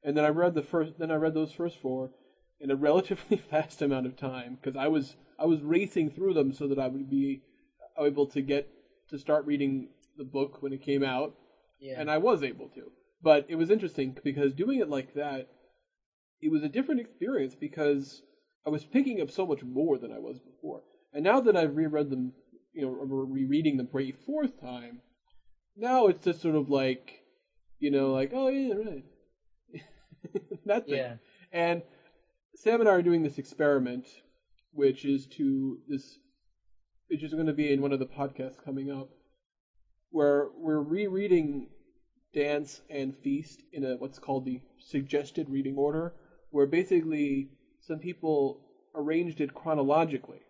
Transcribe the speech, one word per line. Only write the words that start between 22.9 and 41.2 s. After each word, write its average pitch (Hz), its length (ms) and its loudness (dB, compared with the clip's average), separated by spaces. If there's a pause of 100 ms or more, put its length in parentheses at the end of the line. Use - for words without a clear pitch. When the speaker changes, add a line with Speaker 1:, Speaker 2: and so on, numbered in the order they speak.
Speaker 1:
or 135 320 -4
rereading 135 500 0
them 123 120 -2
for 135 120 -4
a 135 120 -4
fourth 285 460 -4
time, 120 440 -14 (760)
now 240 300 2
it's 180 180 2
just 170 160 -2
sort 165 160 0
of 139 140 0
like, 135 500 -2 (580)
you 147 120 0
know, 135 200 2
like, 135 220 0
"Oh, 262 160 0
yeah, 262 260 0
right." 196 300 -6 (680)
<laughs> - 920 -14
That 202 220 0
thing. 143 100 -2
Speaker 2:
Yeah. 123 200 -4 (360)
Speaker 1:
And 170 300 0 (720)
Sam 233 260 2
and 220 80 6
I 202 40 8
are 180 100 6
doing 170 200 4
this 143 160 -2
experiment, 131 680 0 (680)
which 139 320 2
is 139 220 0 (120)
to 135 400 -2 (100)
this, 139 300 -10 (880)
which 147 140 -4
is 156 120 -8
gonna 156 180 0
be 147 200 0
in 139 100 2
one 139 100 0
of 135 60 -2
the 131 80 -4
podcasts 131 560 -10
coming 135 280 -8
up, 135 200 -10 (1000)
where 143 460 4
we're 156 240 0
rereading 175 880 0 (640)